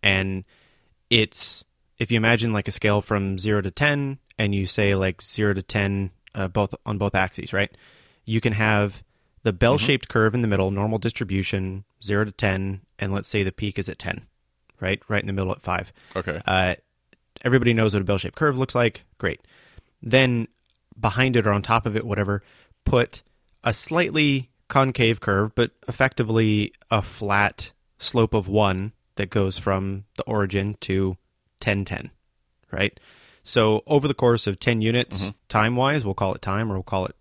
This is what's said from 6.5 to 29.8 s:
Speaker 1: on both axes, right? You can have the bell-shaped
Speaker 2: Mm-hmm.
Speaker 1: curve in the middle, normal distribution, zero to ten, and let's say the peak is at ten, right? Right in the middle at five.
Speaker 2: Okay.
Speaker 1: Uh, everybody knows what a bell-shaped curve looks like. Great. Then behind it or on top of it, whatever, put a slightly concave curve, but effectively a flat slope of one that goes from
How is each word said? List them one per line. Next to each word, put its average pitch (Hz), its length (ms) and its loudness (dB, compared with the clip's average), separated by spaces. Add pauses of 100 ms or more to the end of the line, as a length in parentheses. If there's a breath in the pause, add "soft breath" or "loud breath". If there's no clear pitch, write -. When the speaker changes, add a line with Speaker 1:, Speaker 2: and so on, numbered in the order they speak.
Speaker 1:
on 104 120 -4
both 101 160 -2
axes, 92 380 -2
right? 101 220 -2 (520 soft breath)
You 113 140 0
can 117 120 0
have 104 500 0 (400)
the 113 100 0
bell-shaped 127 560 2
Speaker 2:
Mm-hmm. - 40 -18
Speaker 1:
curve 110 220 4
in 123 80 0
the 113 60 0
middle, 98 220 2
normal 104 280 -2
distribution, 95 840 -4 (200)
zero 101 200 2
to 104 80 -8
ten, 95 500 -2 (160)
and 98 140 -2
let's 98 160 -4
say 107 140 0
the 95 100 0
peak - 260 -6
is 98 100 -6
at - 100 -10
ten, - 280 -8 (540)
right? 95 280 -2
Right 101 140 0
in 98 40 -8
the 98 60 -4
middle 95 200 -2
at 95 100 -10
five. 90 300 -4 (220 loud breath)
Speaker 2:
Okay. 85 320 -4
Speaker 1:
Uh, 92 280 2 (680)
everybody 120 300 4
knows 110 220 2
what 101 80 2
a - 20 -2
bell-shaped 98 320 -2
curve 147 220 2
looks 131 160 -4
like. 117 300 0 (120)
Great. - 240 -6 (640 soft breath)
Then 123 440 2 (540)
behind 117 360 2
it 107 100 4
or 104 60 4
on 101 100 2
top 113 240 0
of 107 100 -2
it, 110 80 -4
whatever, 101 380 -2 (420 soft breath)
put - 380 0 (420)
a 117 80 2
slightly 151 800 0 (180)
concave 123 520 2
curve, 104 340 0
but 117 160 2 (180)
effectively 113 840 2 (180)
a 107 120 2
flat 101 680 -2 (260)
slope 113 360 0
of 101 140 0
one 98 440 0 (240)
that 98 140 -4
goes 95 280 0
from 98 460 -2 (120)